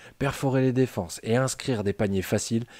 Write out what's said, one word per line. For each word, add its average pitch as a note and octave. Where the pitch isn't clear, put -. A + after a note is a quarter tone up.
perforer C3+
les C3
défenses A#2+
et A2+
inscrire C3
des G2
paniers G2
faciles -